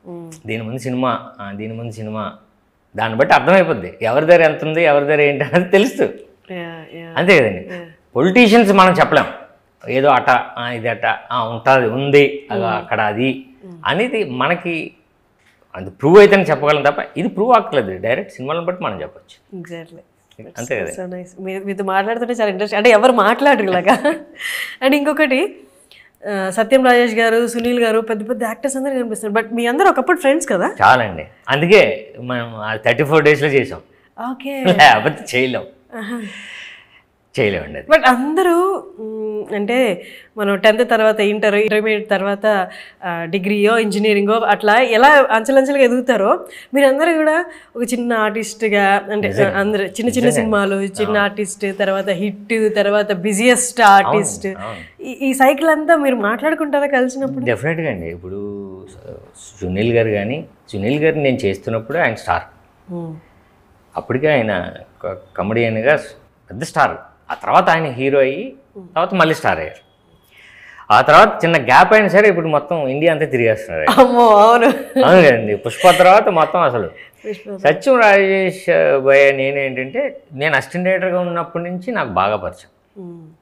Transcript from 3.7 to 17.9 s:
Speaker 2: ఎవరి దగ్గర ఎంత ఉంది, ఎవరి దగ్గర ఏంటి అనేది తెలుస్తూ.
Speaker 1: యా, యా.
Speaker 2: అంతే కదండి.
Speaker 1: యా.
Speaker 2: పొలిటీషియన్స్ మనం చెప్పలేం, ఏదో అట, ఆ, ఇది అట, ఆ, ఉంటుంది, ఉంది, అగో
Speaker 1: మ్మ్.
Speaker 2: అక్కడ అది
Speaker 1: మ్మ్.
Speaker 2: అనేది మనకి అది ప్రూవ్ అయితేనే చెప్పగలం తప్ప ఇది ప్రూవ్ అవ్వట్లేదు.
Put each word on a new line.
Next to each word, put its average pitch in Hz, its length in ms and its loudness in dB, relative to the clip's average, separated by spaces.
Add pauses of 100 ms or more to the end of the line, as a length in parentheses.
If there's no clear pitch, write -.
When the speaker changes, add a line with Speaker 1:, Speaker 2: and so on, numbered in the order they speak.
Speaker 2:
ఎవరి 123 240 0
దగ్గర 170 160 6
ఎంత 151 220 2
ఉంది, 156 200 -2
ఎవరి 143 220 4
దగ్గర 147 160 2
ఏంటి 143 220 0
అనేది 175 260 -2
తెలుస్తూ. 247 340 2 (480)
Speaker 1:
యా, 165 480 -16
యా. 165 180 -18
Speaker 2:
అంతే 175 200 4
కదండి. 95 360 -2
Speaker 1:
యా. 175 120 -14 (300)
Speaker 2:
పొలిటీషియన్స్ 202 560 4
మనం 185 220 6
చెప్పలేం, 147 320 2 (640)
ఏదో 135 200 2
అట, 127 200 2
ఆ, 127 400 -2
ఇది 117 200 -6
అట, 113 160 -6
ఆ, 113 440 -4
ఉంటుంది, 123 380 2
ఉంది, 139 640 2
అగో 113 100 -4
Speaker 1:
మ్మ్. 110 140 -2
Speaker 2:
అక్కడ 107 260 -4
అది 113 440 -4 (200)
Speaker 1:
మ్మ్. 175 200 -20
Speaker 2:
అనేది 208 380 -4
మనకి 156 680 -6 (840)
అది 95 140 -14
ప్రూవ్ 165 300 6
అయితేనే 196 240 6
చెప్పగలం 147 400 0
తప్ప - 340 -4
ఇది 180 120 -4
ప్రూవ్ 233 260 0
అవ్వట్లేదు. 127 460 -2